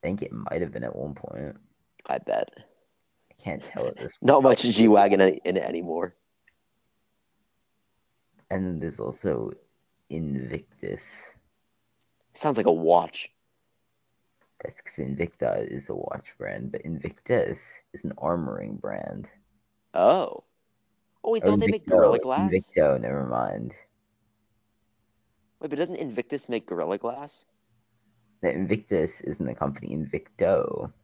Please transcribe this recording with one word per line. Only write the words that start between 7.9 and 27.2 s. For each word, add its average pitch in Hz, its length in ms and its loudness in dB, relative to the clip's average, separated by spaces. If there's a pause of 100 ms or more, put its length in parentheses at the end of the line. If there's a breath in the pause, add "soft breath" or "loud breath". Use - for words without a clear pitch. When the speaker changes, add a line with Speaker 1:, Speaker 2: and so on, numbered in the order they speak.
Speaker 1:
And 95 160 -2
then 90 140 -4
there's 80 220 -8
also 58 500 -4 (600)
Invictus. 69 1200 -8 (1000)
Speaker 2:
Sounds 139 240 0
like 104 80 2
a 95 60 6
watch. 82 600 2 (1300)
Speaker 1:
That's - 180 -12
'cause - 240 -10
Invicta 69 640 -4
is 67 200 -10
a - 80 -6
watch - 420 -10
brand, 52 320 -8
but - 120 -10
Invictus - 1000 -4 (120)
is - 120 -16
an - 140 -6
armoring 58 600 -4
brand. 50 480 -8 (680)
Speaker 2:
Oh. 123 500 2 (800)
Oh, 226 80 2
wait, 226 100 0
Speaker 1:
Or - 40 2
Speaker 2:
don't 135 120 6
they - 80 2
make 208 180 0
Speaker 1:
Invicto, 185 120 4
Speaker 2:
Gorilla 160 240 8
Glass? 127 320 0
Speaker 1:
Invicto, 76 480 2
never 65 260 -4
mind. 58 480 -4 (1800)
Speaker 2:
Wait, 156 100 -10
but 143 80 -6
doesn't 170 200 -2
Invictus 131 520 -6
make 113 180 -4
Gorilla 87 300 -2
Glass? 123 500 -8 (960)